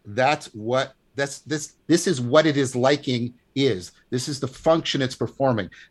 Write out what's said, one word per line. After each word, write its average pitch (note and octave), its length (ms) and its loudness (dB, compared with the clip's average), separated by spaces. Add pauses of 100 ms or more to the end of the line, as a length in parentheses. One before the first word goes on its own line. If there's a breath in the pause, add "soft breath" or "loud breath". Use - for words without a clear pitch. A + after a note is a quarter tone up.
that's B2+ 420 0
what, B2 460 -4 (220)
that's, C#3 240 -4
this, D3 340 -8 (140)
this E3+ 180 4
is D3+ 160 0
what C#3+ 240 4
it D3 120 2
is B2+ 180 0
liking B2+ 580 0 (220)
is. A2+ 360 0 (200 soft breath)
This B2+ 160 -4
is C#3+ 120 -6
the B2+ 80 -4
function D#3+ 540 0
it's B2+ 140 -2
performing. A#2+ 540 -2 (220 loud breath)